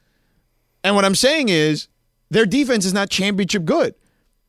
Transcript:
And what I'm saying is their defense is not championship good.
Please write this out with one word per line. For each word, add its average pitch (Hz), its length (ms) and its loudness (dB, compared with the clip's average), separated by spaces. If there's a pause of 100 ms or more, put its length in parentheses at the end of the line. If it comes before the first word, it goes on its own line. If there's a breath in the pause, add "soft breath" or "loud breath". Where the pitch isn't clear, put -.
(840)
And 202 100 2
what 202 80 4
I'm 196 100 2
saying 269 360 0
is 156 400 0 (420)
their 220 140 2
defense 226 400 0
is 185 80 -2
not 202 160 -2
championship 196 560 -2
good. 262 280 0 (560)